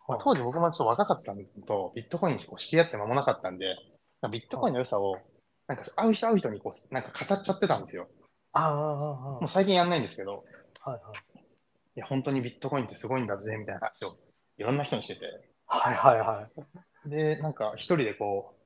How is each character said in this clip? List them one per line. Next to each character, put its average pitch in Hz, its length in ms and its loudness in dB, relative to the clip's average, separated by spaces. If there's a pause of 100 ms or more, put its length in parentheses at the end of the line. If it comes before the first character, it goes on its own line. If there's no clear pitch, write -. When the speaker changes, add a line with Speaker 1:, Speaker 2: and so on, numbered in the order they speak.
Speaker 1:
ま 131 80 -2
あ、 - 20 -4
Speaker 2:
は - 40 -6
あ。 - 40 -12
Speaker 1:
当 269 100 6
時 - 80 0
僕 127 160 -2
も 170 120 4
ち 165 40 -10
ょ - 0 -
っ - 40 -10
と 131 80 2
若 123 200 4
か 180 80 2
っ - 80 -6
た 101 120 -10
の 101 80 -12 (240)
と、 98 280 -2
ビ 117 80 -8
ッ - 60 -18
ト 175 100 -4
コ 185 100 2
イ 147 40 2
ン 117 40 -2
に - 80 -10
こ - 120 -16
う - 20 -16
知 - 140 -6
り 160 80 8
合 165 40 8
っ 165 60 0
て 113 60 -6
間 104 100 -4
も 117 80 0
な 139 80 2
か 127 100 4
っ - 100 -2
た 92 80 -4
ん 92 80 -10
で、 92 180 -4 (540)
ビ 113 100 -6
ッ - 80 -20
ト 254 100 -6
コ 247 100 2
イ - 20 4
ン 135 40 -2
の 123 60 2
良 127 40 0
さ 104 140 0
を、 98 140 0
Speaker 2:
は 92 60 -6
あ。 - 560 -14
Speaker 1:
な - 60 -10
ん - 40 -14
か、 - 120 -14
会 220 120 4
う 226 60 6
人 226 120 0
会 226 80 6
う 196 40 6
人 120 120 0
に 101 100 -8
こ 101 140 -6
う、 - 200 -14
な 127 60 0
ん - 40 -12
か - 80 -14 (120)
語 196 100 2
っ 196 100 -4
ち - 60 -4
ゃ 190 40 2
っ - 60 -4
て 190 80 2
た 127 100 4
ん 95 60 -6
で - 60 -14
す - 60 -10
よ。 90 120 -10 (440)
Speaker 2:
あ - 80 4
あ、 160 40 2
あ 160 60 4
あ、 - 20 0
あ - 20 0
あ。 - 0 -
Speaker 1:
も 143 720 -4
う 151 40 -2
最 190 180 4
近 196 80 4
や 175 100 8
ん 175 60 2
な 175 60 4
い 143 40 2
ん - 20 -2
で 101 60 -4
す - 80 -12
け 98 80 -8
ど。 98 200 -8 (360)
Speaker 2:
は 135 120 -8
い - 20 -6
は - 180 -16 (240)
い。 - 20 -20 (580)
Speaker 1:
い - 40 -12
や、 - 60 -12
本 135 160 -2
当 143 100 -2
に 135 100 0
ビ 120 80 -6
ッ - 80 -20
ト 135 120 -8
コ 143 80 -2
イ 127 40 -2
ン - 20 -2
っ 104 40 -8
て 98 60 -12
す - 120 -10
ご 131 120 -2
い 127 40 -2
ん 113 40 -4
だ 101 120 -4
ぜ、 107 180 -6
み 107 100 -8
た 101 60 -8
い - 20 -8
な - 60 -10
話 - 240 -6
を 92 120 -10 (420)
い - 40 -6
ろ 117 100 0
ん 139 40 2
な 147 80 0
人 139 120 -4
に 110 60 -4
し - 40 -8
て 95 100 -8
て。 87 100 -12 (400)
Speaker 2:
は - 260 2
い - 20 0
は 131 220 8
い 110 40 2
は 110 280 -2 (580)
い。 147 40 -8
Speaker 1:
で、 156 260 0
な 151 140 -4
ん - 20 -8
か 107 240 -4
一 - 80 -10 (100)
人 160 40 2
で 110 160 0
こ 101 400 -4
う、 - 120 -20